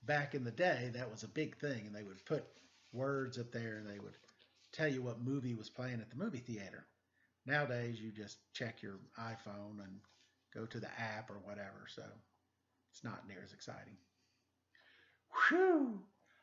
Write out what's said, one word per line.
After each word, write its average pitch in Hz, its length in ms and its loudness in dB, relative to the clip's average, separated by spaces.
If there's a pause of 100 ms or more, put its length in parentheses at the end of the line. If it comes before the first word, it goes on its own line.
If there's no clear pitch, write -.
Back 143 320 2
in 135 100 2
the 117 60 0
day, 127 440 4
that 123 160 -2
was 110 120 -8
a 110 60 -8
big - 300 0
thing, 120 280 -2
and 104 80 -8
they 107 80 -6
would 95 240 -10
put 147 180 2 (480)
words 131 460 0
up 120 140 -4
there, 113 240 -2
and 107 120 -6
they 101 100 -6
would 101 180 -10 (560)
tell 156 160 4
you 131 140 2
what 120 180 0
movie 123 340 2
was 107 160 -6
playing 123 300 -2
at 110 100 -10
the 120 60 -10
movie 170 240 -2
theater. 101 460 -8 (600)
Nowadays, 123 540 2
you 110 100 -6
just 104 280 -8 (140)
check - 300 -4
your 98 160 -6 (200)
iPhone 104 640 -6
and 98 180 -10 (520)
go 113 140 -4
to 113 140 -6
the - 200 -6
app 107 300 -4
or 101 80 -8
whatever, 101 500 -10
so - 140 -10 (880)
it's - 140 -20
not 101 220 -6
near 95 180 -12
as 101 80 -14
exciting. 101 440 -12 (1500)
Whew! 294 560 8 (380)